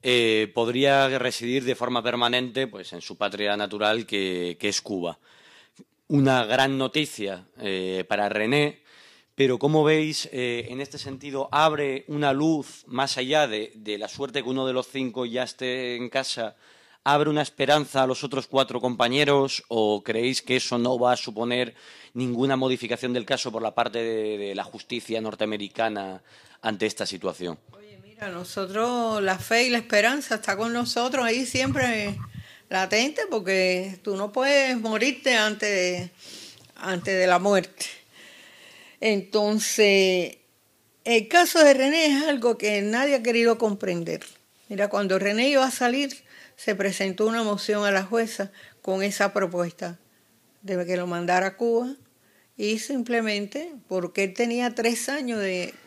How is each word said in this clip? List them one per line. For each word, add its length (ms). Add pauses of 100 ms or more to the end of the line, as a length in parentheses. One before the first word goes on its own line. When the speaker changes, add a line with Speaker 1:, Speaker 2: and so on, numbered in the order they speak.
Speaker 1:
eh, 500
podría 540 (100)
residir 460
de 100
forma 300
permanente, 640
pues, 240
en 80
su 160
patria 400
natural, 500
que, 540
que 80
es 120
Cuba. 380 (880)
Una 380
gran 340
noticia, 720 (120)
eh, 480
para 200
René, 520 (540)
pero 240
¿cómo 240
veis, 480
eh, 380
en 120
este 180
sentido, 520
abre 560
una 260
luz 540
más 320
allá 300
de, 260
de 240
la 100
suerte 360
que 40
uno 200
de 40
los 160
cinco 380
ya 180
esté 520
en 120
casa, 480 (480)
abre 260
una 120
esperanza 600
a 40
los 180
otros 240
cuatro 320
compañeros, 880
o 340
creéis 400
que 140
eso 220
no 200
va 140
a 40
suponer 580 (400)
ninguna 420
modificación 560
del 120
caso 280
por 100
la 120
parte 240
de, 400
de 160
la 100
justicia 560
norteamericana 1000 (380)
ante 260
esta 200
situación? 520 (120)
Speaker 2:
Oye, 340
mira, 260
nosotros, 920
la 160
fe 300
y 20
la 80
esperanza 560
está 220
con 160
nosotros 520
ahí 220
siempre 720 (500)
latente, 640
porque 720
tú 140
no 160
puedes 440
morirte 600
antes 340
de, 400 (640)
antes 420
de 120
la 100
muerte. 480 (1120)
Entonces, 1400 (640)
el 240
caso 320
de 120
René 340
es 180
algo 340
que 240
nadie 320
ha 80
querido 340
comprender. 680 (440)
Mira, 200
cuando 320
René 280
iba 160
a 60
salir, 440 (420)
se 180
presentó 540
una 160
moción 400
a 80
la 100
jueza 480 (320)
con 220
esa 280
propuesta 680 (640)
de 220
que 120
lo 100
mandara 400
a 100
Cuba, 380 (600)
y 240
simplemente 920 (140)
porque 380
él 100
tenía 400
tres 340
años 300
de 340 (140)